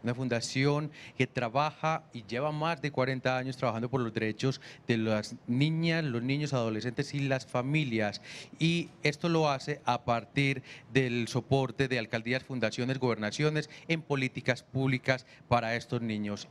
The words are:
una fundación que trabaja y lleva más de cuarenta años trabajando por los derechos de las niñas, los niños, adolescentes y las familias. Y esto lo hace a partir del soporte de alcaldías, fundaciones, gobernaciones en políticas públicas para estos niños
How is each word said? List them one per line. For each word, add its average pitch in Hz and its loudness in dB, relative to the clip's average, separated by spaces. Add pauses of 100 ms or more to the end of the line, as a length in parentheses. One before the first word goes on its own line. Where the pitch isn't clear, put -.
una 120 0
fundación 131 0 (260)
que 131 4
trabaja 143 -2
y 117 -10
lleva 120 -2
más 156 -2
de 143 -4
cuarenta 127 0
años 127 -4
trabajando 117 -2
por 131 0
los 113 -2
derechos 110 -2 (260)
de 117 4
las 110 0 (140)
niñas, 160 2
los 117 -2
niños, 139 0
adolescentes 117 -2
y 139 -4
las 135 0
familias. 123 0 (380)
Y 165 2 (120)
esto 147 0
lo 160 4
hace 143 -4
a 123 2
partir 135 0 (300)
del 120 2
soporte 131 0
de 123 0
alcaldías, 117 -2
fundaciones, 127 -2
gobernaciones 131 0 (200)
en 165 0
políticas 131 -2
públicas 131 0 (220)
para 117 2
estos 117 -2
niños 104 -4